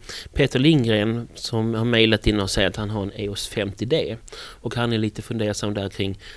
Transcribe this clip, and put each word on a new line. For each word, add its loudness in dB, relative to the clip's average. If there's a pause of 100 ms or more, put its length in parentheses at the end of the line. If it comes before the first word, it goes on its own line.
(340)
Peter 2
Lindgren 4
som -2
har 0
mejlat 4
in 4
och 0
säger 2
att -4
han -4
har -2
en -4
E -6
O -6
S -8
femtio -4
D, -2 (180)
och -10
han 0
är 2
lite -2
fundersam -2
där -2
kring -4 (180)